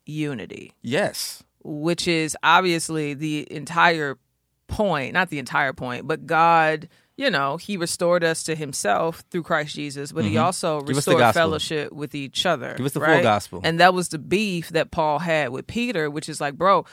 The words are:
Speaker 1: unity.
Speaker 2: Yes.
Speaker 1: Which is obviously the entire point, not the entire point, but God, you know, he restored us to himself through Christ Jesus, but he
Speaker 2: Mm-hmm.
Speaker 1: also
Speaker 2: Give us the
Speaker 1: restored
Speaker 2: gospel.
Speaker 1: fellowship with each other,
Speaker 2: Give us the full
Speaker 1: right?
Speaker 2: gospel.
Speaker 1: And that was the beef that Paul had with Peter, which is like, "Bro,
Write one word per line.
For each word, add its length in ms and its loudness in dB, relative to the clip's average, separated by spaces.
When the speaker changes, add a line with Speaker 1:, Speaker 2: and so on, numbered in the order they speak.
Speaker 1:
unity. 760 -8
Speaker 2:
Yes. 600 -4
Speaker 1:
Which 460 -2
is 340 0
obviously 720 2
the 360 -4
entire 680 2
point, 460 0
not 160 2
the 100 -6
entire 320 0
point, 360 -8
but 180 -4
God, 640 4
you 140 -2
know, 280 0
he 200 -6
restored 460 0
us 200 0
to 120 -2
himself 720 -2
through 140 -6
Christ 320 -4
Jesus, 360 -10
but 140 -2
he 60 0
Speaker 2:
Mm-hmm. 140 2
Speaker 1:
also 360 -2
Speaker 2:
Give 160 -2
us 80 -2
the 60 2
Speaker 1:
restored 80 6
Speaker 2:
gospel. 220 6
Speaker 1:
fellowship 520 -2
with 220 -10
each 320 -4
other, 280 -2
Speaker 2:
Give 120 -2
us 60 -2
the 60 -2
full 80 2
Speaker 1:
right? 160 6
Speaker 2:
gospel. 400 2
Speaker 1:
And 160 0
that 140 8
was 160 -2
the 80 -6
beef 520 -2
that 200 -2
Paul 300 0
had 300 0
with 180 -8
Peter, 420 -2
which 180 -8
is 140 -8
like, 160 -4
"Bro, 360 4